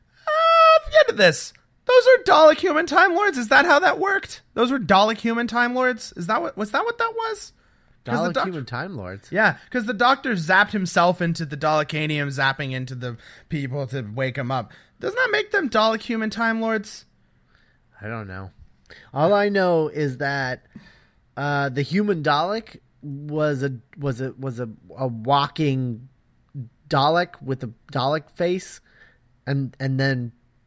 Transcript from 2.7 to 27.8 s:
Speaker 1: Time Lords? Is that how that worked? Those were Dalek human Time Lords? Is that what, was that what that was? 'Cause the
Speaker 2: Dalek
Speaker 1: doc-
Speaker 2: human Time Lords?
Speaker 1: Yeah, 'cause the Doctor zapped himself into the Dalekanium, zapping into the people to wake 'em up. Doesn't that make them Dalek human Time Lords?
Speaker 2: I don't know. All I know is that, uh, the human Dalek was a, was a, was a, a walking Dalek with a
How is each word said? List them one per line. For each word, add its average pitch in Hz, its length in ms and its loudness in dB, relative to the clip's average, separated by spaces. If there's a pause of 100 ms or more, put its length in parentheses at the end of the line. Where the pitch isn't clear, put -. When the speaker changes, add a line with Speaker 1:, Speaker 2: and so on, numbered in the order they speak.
Speaker 1:
Time 349 280 4
Lords? 370 240 0
Is 226 100 -4
that 277 160 6
how 311 140 6
that 359 200 2
worked? 392 440 -4 (120)
Those 247 160 0
were 269 80 -2
Dalek 208 400 2
human 233 280 -2
Time 240 280 -2
Lords? 254 420 -2
Is 175 100 -8
that 226 160 -2
what, - 160 -8
was 208 140 -6
that 339 120 0
what 466 140 -6
that 466 180 -2
was? 453 360 -8 (520)
'Cause 120 140 -4
the 170 120 0
Speaker 2:
Dalek - 40 -6
Speaker 1:
doc- - 120 -2
Speaker 2:
human 160 200 -8
Time 151 300 -8
Lords? 98 340 -12
Speaker 1:
Yeah, 190 260 2 (140)
'cause 240 160 -4
the 240 80 -4
Doctor 254 400 0
zapped 185 380 2
himself 180 500 0
into 170 240 -4
the 147 100 -10
Dalekanium, 151 720 -2
zapping 135 440 -2
into 127 240 -8
the 120 200 -8 (320)
people 139 380 -6
to 127 160 -6
wake 123 340 -4
'em 131 140 -4
up. 127 220 -4 (280)
Doesn't 392 160 -6
that 508 160 0
make 415 200 -2
them 359 180 -2
Dalek 220 320 2
human 220 260 -4
Time 226 320 -2
Lords? 220 460 -6 (920)
Speaker 2:
I 104 80 -12
don't 110 180 -10
know. 95 240 -14 (640)
All 160 180 4
I 202 160 4
know 180 400 2
is 139 300 -4
that, 139 480 -4 (680)
uh, 143 340 -2
the 135 120 -2
human 185 400 0
Dalek 170 580 -2 (220)
was 147 600 -4
a, 139 100 -2 (240)
was 135 240 -6
a, 127 120 -8
was 131 280 -10
a, 120 80 -8 (300)
a 131 80 -4
walking 131 1040 -2 (800)
Dalek 160 520 0
with 135 220 -6
a 120 100 -10 (200)